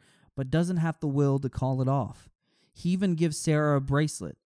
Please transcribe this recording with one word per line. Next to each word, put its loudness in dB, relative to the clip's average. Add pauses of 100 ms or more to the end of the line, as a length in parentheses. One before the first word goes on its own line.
(360)
but -6
doesn't 0
have -2
the -4
will 2
to -4
call -2
it 0
off. -4 (440)
He -4
even 2
gives 0
Sarah 2
a 0
bracelet, -2